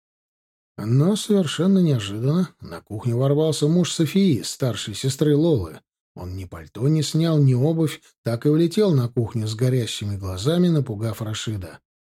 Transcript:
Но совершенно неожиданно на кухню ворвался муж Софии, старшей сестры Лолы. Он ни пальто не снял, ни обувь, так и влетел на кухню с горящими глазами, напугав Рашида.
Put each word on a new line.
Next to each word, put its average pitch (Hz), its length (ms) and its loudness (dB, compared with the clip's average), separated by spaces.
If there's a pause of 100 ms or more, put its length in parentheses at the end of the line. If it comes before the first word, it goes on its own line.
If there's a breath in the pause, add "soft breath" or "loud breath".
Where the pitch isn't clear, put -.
(760)
Но 135 400 2
совершенно 190 640 2
неожиданно 135 720 0 (100)
на - 200 -14
кухню 113 360 -4
ворвался 143 500 2
муж 170 240 2
Софии, 165 520 2
старшей 110 520 -4
сестры 147 400 0
Лолы. 143 460 0 (340)
Он 90 220 -12
ни 95 80 -12
пальто 85 420 -8
не 156 160 2
снял, 156 360 0
ни 135 160 6
обувь, 156 460 0 (220 soft breath)
так 117 240 -2
и 147 40 4
влетел 170 420 2
на 127 160 2
кухню 110 400 -4
с 110 80 -6
горящими 113 600 -2
глазами, 98 520 0
напугав 113 520 -2
Рашида. 107 600 -8 (360)